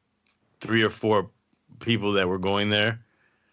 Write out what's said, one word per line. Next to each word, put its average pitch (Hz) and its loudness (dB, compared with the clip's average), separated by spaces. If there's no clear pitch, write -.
three 113 0
or 104 2
four 104 0
people 104 0
that 95 2
were 95 -2
going 101 0
there 107 0